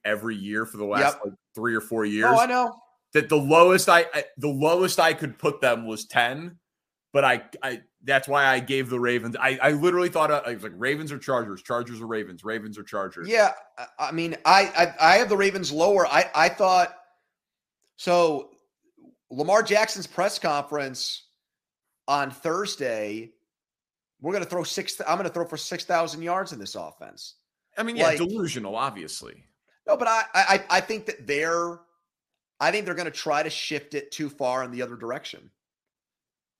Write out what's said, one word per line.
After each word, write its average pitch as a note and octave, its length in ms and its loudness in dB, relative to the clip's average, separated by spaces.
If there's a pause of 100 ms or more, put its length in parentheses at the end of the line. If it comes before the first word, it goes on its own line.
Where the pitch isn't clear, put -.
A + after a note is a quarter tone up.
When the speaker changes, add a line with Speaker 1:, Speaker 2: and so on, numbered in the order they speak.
Speaker 1:
every G#2+ 320 -4
year G#2 280 -4
for A2 120 -12
the G#2 80 -8
last, G2+ 320 2
Speaker 2:
Yep. - 80 -12
Speaker 1:
like, G2+ 100 -10 (200)
three A2+ 200 -2
or A2 60 -2
four A2 220 -4
Speaker 2:
Oh, G#2+ 60 0
Speaker 1:
years A2 300 4
Speaker 2:
I A#3+ 80 6
know. B3 280 0 (380)
Speaker 1:
that D3+ 160 2
the D#3 80 4
lowest E3+ 520 6
I, E3+ 260 6
I, D3 100 -2 (120)
the C#3 120 -4
lowest E3+ 520 2
I E3 120 6
could D3+ 260 -8
put - 220 -2
them A#2 260 2
was A2 200 -8
ten, C#3 520 -2 (540)
but C#3 120 2
I, B2 180 2 (200)
I, B2+ 200 -8 (220)
that's C3+ 240 0
why C#3 180 2
I C3 140 4
gave C3 280 -2
the B2 120 -4
Ravens. A#2+ 400 -2
I, C3+ 200 0
I C#3+ 120 4
literally F3 360 0
thought, D#3 220 0
uh, D3 160 0
I - 80 -6
was F#2+ 80 -12
like, G#2 140 -12
"Ravens C#3+ 340 -4
or C#3+ 80 -10
Chargers, A2+ 440 -4
Chargers A#2+ 380 -6
or A2+ 60 -12
Ravens, A2 380 -8
Ravens G#2+ 340 -10
or G#2 60 -14
Chargers." G#2+ 440 -8
Speaker 2:
Yeah, G#3+ 220 4 (260)
I, A#2+ 100 -12 (120)
I C3 140 -4
mean, E3 320 -6
I, F3 560 4
I, E3 140 8
I - 20 8
have A#3+ 120 2
the G3+ 80 0
Ravens F#3+ 360 -2
lower. F3 340 4
I, D#3+ 280 2
I D#3 140 4
thought, F#3 460 2 (1000)
so F3 540 0 (800)
Lamar D#3+ 320 2
Jackson's G#3 440 0
press G3 320 -4
conference C#3+ 840 -4 (840)
on C#3 240 0
Thursday, A#2 1000 -6 (880)
we're D#3 120 -6
gonna G3 120 -4
throw F3 180 -4
six, - 440 -8
I'm D#3+ 100 2
gonna F#3 120 -4
throw E3+ 160 -4
for E3 120 -10
six, - 320 -10
I'm F3+ 80 0
gonna E3 120 0
throw - 0 -
for D3 40 -10
six - 40 -12
thousand E3 60 -12
yards F3 300 -6
in A#2+ 80 -14
this G2 160 -14
offense. - 580 -16 (420)
Speaker 1:
I G#3+ 60 -4
mean, A#3 140 -6
yeah, A3+ 100 4
Speaker 2:
Like, D#3 120 2
Speaker 1:
delusional, D#3 580 -4
obviously. G2+ 680 -8 (440)
Speaker 2:
No, G3+ 80 4
but A#3+ 100 -2
I, A3+ 160 2 (120)
I, G3 360 4
I F#3 100 4
think G#3+ 260 -6
that - 200 -10
they're, E3+ 540 -2 (800)
I D3+ 100 2
think G3+ 140 -2
they're F3+ 100 -6
gonna E3 160 -6
try D3+ 320 -2
to D#3 80 -6
shift - 440 -8
it C#3 180 -10
too D3+ 160 -8
far C3 340 -2
in B2 80 -10
the B2 120 -8
other A#2+ 140 -8
direction. A#2 540 -12 (1080)